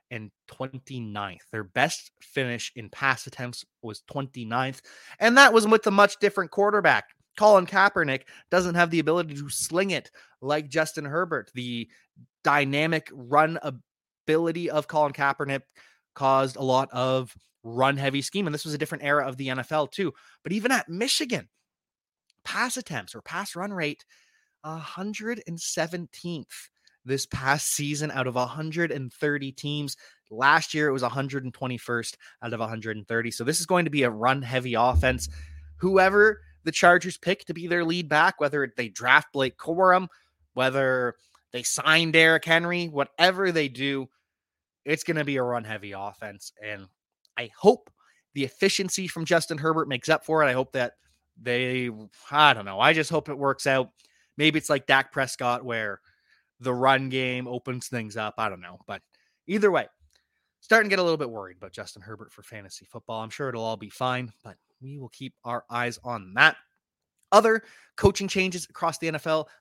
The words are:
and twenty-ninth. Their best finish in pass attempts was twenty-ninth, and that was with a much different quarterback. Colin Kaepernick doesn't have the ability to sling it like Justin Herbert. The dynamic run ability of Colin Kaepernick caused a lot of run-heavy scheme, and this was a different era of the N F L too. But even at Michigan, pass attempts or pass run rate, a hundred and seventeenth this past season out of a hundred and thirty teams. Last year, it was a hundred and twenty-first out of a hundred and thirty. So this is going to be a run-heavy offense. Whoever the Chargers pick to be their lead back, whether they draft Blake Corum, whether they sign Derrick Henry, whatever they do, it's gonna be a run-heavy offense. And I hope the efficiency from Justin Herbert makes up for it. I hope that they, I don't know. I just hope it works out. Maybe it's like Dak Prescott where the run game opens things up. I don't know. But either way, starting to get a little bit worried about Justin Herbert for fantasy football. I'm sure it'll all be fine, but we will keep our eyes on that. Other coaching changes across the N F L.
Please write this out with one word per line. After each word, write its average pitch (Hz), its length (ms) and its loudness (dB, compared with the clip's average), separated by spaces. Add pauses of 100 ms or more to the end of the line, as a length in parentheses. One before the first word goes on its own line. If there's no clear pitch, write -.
and 107 220 -14 (160)
twenty-ninth. 117 1040 -10
Their 110 120 -8
best 123 560 -2
finish 123 560 -6
in 107 140 -14
pass 135 380 -2
attempts 123 360 -12 (200)
was 110 180 -12
twenty-ninth, 131 800 -6 (380)
and 233 180 4
that 269 160 10
was 220 140 6
with 220 180 6
a 208 60 0
much 202 260 6
different 190 320 0
quarterback. 196 560 2 (320)
Colin 202 300 8
Kaepernick 185 560 2 (260)
doesn't 180 260 2
have 175 140 4
the 165 100 0
ability 156 360 0
to 143 140 -10
sling 185 420 -2
it 143 200 -6 (300)
like 147 260 -4
Justin 156 380 -4
Herbert. 151 480 -4
The 123 340 -8 (560)
dynamic 147 720 0
run 147 480 2
ability 160 1080 -4
of 151 200 -2
Colin 151 240 2
Kaepernick 139 480 -2 (540)
caused 135 420 2
a 139 60 -6
lot 131 280 2
of 131 420 -2 (300)
run-heavy 135 600 0
scheme, 196 220 -4
and 151 80 -4
this 151 120 -8
was 156 80 -8
a 147 40 -6
different 147 280 -6
era 143 200 2
of 131 120 -8
the 135 120 -8
N 131 100 -4
F - 120 -8
L 151 160 0
too. 180 260 -4 (300)
But 160 80 -6
even 214 200 0
at 233 180 0
Michigan, 202 580 -4 (960)
pass 233 320 -4
attempts 131 400 -10
or 110 60 -16
pass 185 340 -10
run 190 160 -8
rate, 156 320 -6 (640)
a 160 120 -12
hundred 214 680 -10
and 170 120 -10
seventeenth 170 1080 -8 (360)
this 131 200 -4
past 135 480 -2
season 147 380 -4
out 127 160 -2
of 120 80 -4
a 123 100 0
hundred 156 460 -4
and 131 220 -8
thirty 143 380 -2
teams. 147 440 -6 (340)
Last 139 440 2
year, 151 160 2
it 135 40 0
was 131 100 -4
a 120 60 0
hundred 135 360 -6
and 123 80 -10
twenty-first 120 640 -6 (240)
out 117 120 -8
of 113 60 -6
a 110 80 -4
hundred 110 300 -8
and 104 100 -14
thirty. 117 240 -2
So 117 140 -8
this 160 160 -2
is 165 40 -6
going 175 200 0
to 147 60 -4
be 143 120 0
a 120 60 4
run-heavy 123 640 -2
offense. 127 560 2 (480)
Whoever 190 640 4 (240)
the 160 80 -4
Chargers 175 440 6
pick - 280 -4
to 170 80 -8
be 165 140 -12
their 170 180 0
lead 165 240 -2
back, 156 320 4
whether 139 340 -2
they 117 140 -6
draft 127 420 2
Blake 135 260 -2
Corum, 180 500 4 (460)
whether 131 640 0 (380)
they 123 100 -8
sign 160 480 2
Derrick 160 320 6
Henry, 170 440 0
whatever 180 640 0
they 151 160 0
do, 135 400 -4 (760)
it's 151 220 -4
gonna 160 180 -2
be 139 140 -2
a 127 60 0
run-heavy 107 500 -6
offense. 101 580 -14 (100)
And 104 240 -12 (520)
I 117 200 -8
hope - 320 2 (440)
the 139 100 -4
efficiency 190 640 -2
from 165 160 -8
Justin 165 340 0
Herbert 160 300 -2
makes 131 220 -4
up 156 160 2
for 156 180 2
it. 143 40 4
I 123 60 2
hope 131 200 -4
that 123 220 -2 (460)
they, 123 480 -2 (400)
I 143 240 6
don't 104 120 -8
know. 98 160 -4
I 143 100 6
just 160 180 0
hope 156 200 -2
it 139 80 -8
works 139 280 -2
out. 135 260 0 (440)
Maybe 151 240 2
it's - 100 -8
like 143 160 0
Dak 135 280 2
Prescott 123 500 -2
where 110 380 -6 (580)
the 127 140 -2
run 131 340 2
game 127 400 -4
opens 123 400 -8
things 110 300 -8
up. 107 200 -6
I 110 120 -2
don't 90 120 -12
know. 90 240 -20
But 98 160 -12 (460)
either 202 240 2
way, 139 160 0 (720)
starting 220 300 4
to 190 40 2
get 190 60 2
a 180 40 2
little 165 140 2
bit 131 140 -4
worried 95 240 -12
about 92 160 -18
Justin 104 300 -16
Herbert 107 320 -18
for 104 100 -20
fantasy 98 400 -20
football. 113 400 -12
I'm 113 60 -12
sure 139 180 -8
it'll 117 160 -6
all 113 140 -4
be 104 120 -14
fine, 127 440 -6 (100)
but 101 140 -20 (240)
we 135 160 -16
will 127 120 -14
keep 131 240 -16 (100)
our 117 260 -6
eyes 120 360 -4
on 104 300 -8
that. 147 200 8 (800)
Other 220 300 6 (340)
coaching 196 320 2
changes 185 400 -2
across - 280 -4
the 165 120 -4
N 156 60 -4
F 151 120 -8
L. 156 220 -2 (120)